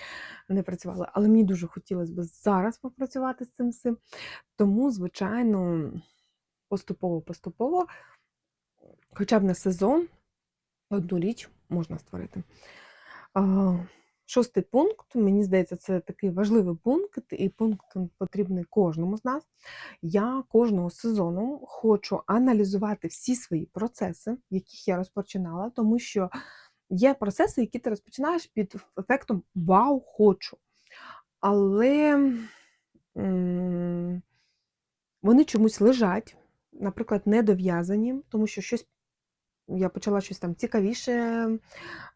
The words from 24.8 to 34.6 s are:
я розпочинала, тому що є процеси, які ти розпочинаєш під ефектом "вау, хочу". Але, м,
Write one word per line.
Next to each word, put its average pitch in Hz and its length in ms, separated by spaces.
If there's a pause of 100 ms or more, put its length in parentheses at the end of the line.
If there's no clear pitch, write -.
я 185 80
розпочинала, 185 760
тому 226 280
що 190 320 (600)
є 233 240
процеси, 262 460
які 233 180
ти 240 120
розпочинаєш 294 560
під - 280 (240)
ефектом 196 440 (120)
"вау, 196 460
хочу". - 560 (840)
Але, 262 920 (840)
м, 180 1080 (1000)